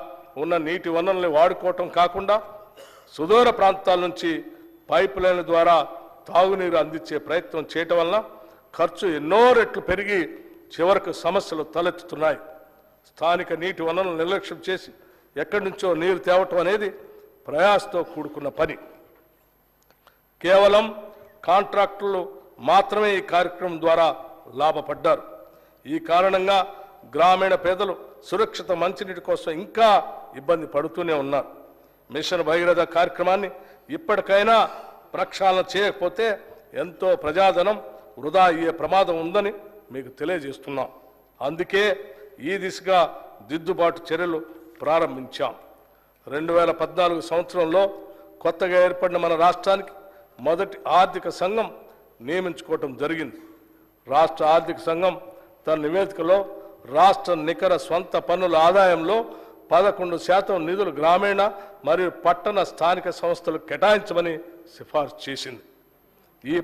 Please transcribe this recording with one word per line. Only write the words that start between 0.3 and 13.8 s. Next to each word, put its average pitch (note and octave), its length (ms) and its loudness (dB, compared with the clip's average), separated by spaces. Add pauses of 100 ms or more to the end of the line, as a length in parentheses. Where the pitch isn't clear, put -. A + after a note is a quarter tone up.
ఉన్న E3+ 120 -2 (120)
నీటి F3 300 -6
వనరుల్ని F3+ 400 0
వాడుకోవటం F3+ 500 2 (120)
కాకుండా G3 380 0 (800)
సుదూర A3 360 4
ప్రాంతాల F#3+ 500 2
నుంచి F3 300 -4 (600)
పైప్ F#3+ 320 2
లైన్ల F3+ 280 2
ద్వారా E3+ 260 6 (520)
తాగునీరు F3+ 520 2
అందించే D#3 360 -6 (100)
ప్రయత్నం E3 460 -4
చేయటం E3 280 0
వల్ల E3+ 160 0 (580)
ఖర్చు E3+ 320 -2 (120)
ఎన్నో E3 220 2 (180)
రెట్లు G#3 300 0
పెరిగి G3 320 -2 (540)
చివరకు F#3 360 2 (140)
సమస్యలు E3+ 400 -2 (100)
తలెత్తుతున్నాయి. D#3+ 640 -2 (680)
స్థానిక F3 440 -2 (100)
నీటి F3+ 260 -4